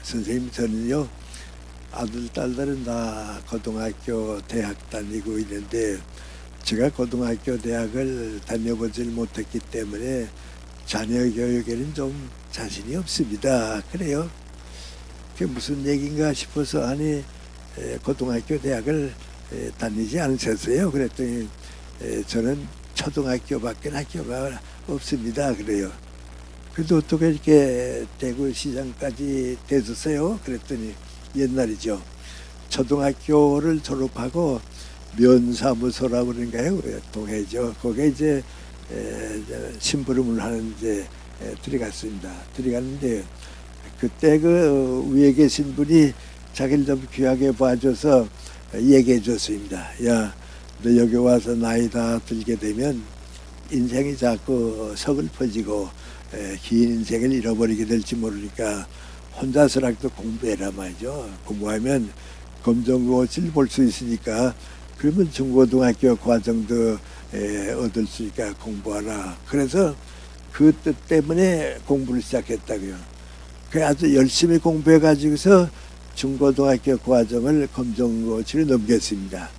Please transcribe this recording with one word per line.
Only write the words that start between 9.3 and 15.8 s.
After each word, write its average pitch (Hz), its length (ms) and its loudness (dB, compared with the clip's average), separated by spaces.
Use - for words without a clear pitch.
때문에 113 560 -6
자녀 110 320 -2
교육에는 120 600 -2
좀 139 360 -8
자신이 110 440 -10
없습니다. 117 840 -2
그래요. 165 380 -4
그게 180 120 -4
무슨 139 400 -6